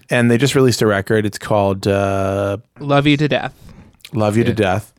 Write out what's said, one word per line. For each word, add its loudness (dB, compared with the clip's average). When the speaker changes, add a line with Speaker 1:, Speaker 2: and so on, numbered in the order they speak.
Speaker 1:
and 2
they 4
just 0
released 2
a 2
record. 0
It's -8
called, -2
uh, -2
Speaker 2:
Love 0
You 2
to 0
Death. -4
Speaker 1:
Love 0
You 2
to 0
Speaker 3:
Yeah. -2
Speaker 1:
Death. -2